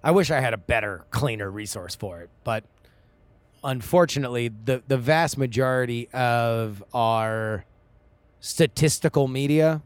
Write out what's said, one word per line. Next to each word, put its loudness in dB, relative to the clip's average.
I 2
wish 4
I 2
had 0
a -4
better, -2
cleaner -2
resource -10
for -10
it, -18
but -4
unfortunately, 0
the, -2
the 2
vast 2
majority 0
of 0
our 0
statistical 2
media 2